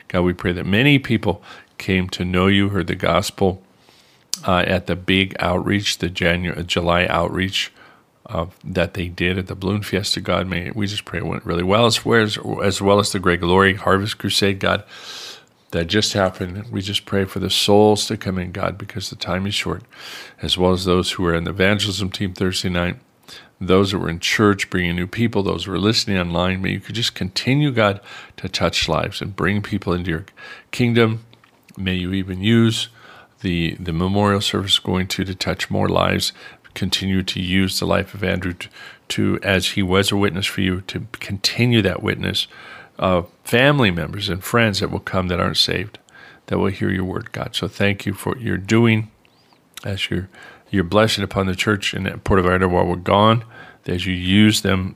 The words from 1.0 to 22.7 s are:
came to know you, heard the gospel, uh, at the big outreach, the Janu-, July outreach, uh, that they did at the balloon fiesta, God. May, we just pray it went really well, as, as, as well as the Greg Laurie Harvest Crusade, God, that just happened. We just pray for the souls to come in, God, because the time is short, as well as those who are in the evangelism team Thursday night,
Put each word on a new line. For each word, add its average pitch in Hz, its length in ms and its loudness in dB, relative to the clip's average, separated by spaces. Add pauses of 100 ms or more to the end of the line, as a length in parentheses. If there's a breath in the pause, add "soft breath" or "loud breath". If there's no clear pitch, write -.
came 95 320 0
to - 160 -4
know 90 220 2
you, 98 220 2
heard 92 180 -2
the 92 80 -4
gospel, 92 680 0 (800 soft breath)
uh, 90 240 2
at 92 200 0
the 87 80 -2
big 95 440 2
outreach, 98 600 0
the 87 100 -2
Janu-, 87 560 -2
July 87 400 2
outreach, 85 680 -2 (560 loud breath)
uh, 85 200 -4 (160)
that 87 320 -2
they 90 120 -4
did 90 300 -2
at 92 100 -4
the - 80 -8
balloon 95 260 -2
fiesta, 98 400 -2
God. 92 260 -2
May, 87 240 -6
we 101 160 -4
just 101 180 -8
pray - 140 -8
it - 60 -4
went 87 200 -6
really 87 180 -2
well, 104 220 4
as, 113 200 2
as, 113 320 4 (260)
as 98 180 0
well 101 180 6
as 101 120 0
the 101 80 -4
Greg 87 240 0
Laurie 95 320 6
Harvest 98 420 0
Crusade, 98 420 -2
God, 92 240 0 (920 loud breath)
that 85 120 -2
just 104 260 0
happened. 98 580 -2
We 104 100 -4
just 98 240 -6
pray 98 200 0
for 95 140 -8
the 92 100 -2
souls 104 580 6
to 113 80 -4
come 95 220 -6
in, 90 160 -6
God, 92 240 -4
because 98 320 -10
the - 80 -14
time 92 280 -4
is 104 80 -4
short, 87 300 -6 (580 loud breath)
as 80 160 -2
well 90 140 4
as 92 140 0
those 90 260 2
who 95 140 -4
are 85 100 2
in 85 80 -2
the 85 80 -4
evangelism 98 600 0
team 98 220 -6
Thursday 95 360 -2
night, 87 280 -2 (640 loud breath)